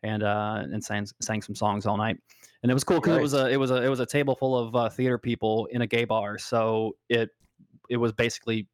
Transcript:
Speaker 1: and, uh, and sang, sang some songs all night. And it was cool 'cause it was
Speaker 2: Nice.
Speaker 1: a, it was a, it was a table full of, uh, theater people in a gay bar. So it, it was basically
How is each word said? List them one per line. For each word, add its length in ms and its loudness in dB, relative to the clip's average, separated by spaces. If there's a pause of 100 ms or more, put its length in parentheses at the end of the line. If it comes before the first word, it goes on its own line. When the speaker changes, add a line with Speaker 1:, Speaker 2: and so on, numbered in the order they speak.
Speaker 1:
and, 180 -2
uh, 480 -2
and 140 -6
sang, 240 -4 (140)
sang 200 -4
some 140 -10
songs 300 0
all 100 2
night. 220 0 (440)
And 80 2
it 40 4
was 100 2
cool 160 4
'cause 160 4
it 60 4
was 120 0
Speaker 2:
Nice. 100 4
Speaker 1:
a, 100 2
it 40 2
was 140 2
a, 120 2
it 40 2
was 140 0
a 40 0
table 300 0
full 220 0
of, 180 -2
uh, 140 2
theater 280 0
people 500 0
in 140 -2
a 60 0
gay 160 2
bar. 340 -2
So 600 0 (100)
it, 220 2 (600)
it 80 0
was 140 2
basically 640 -2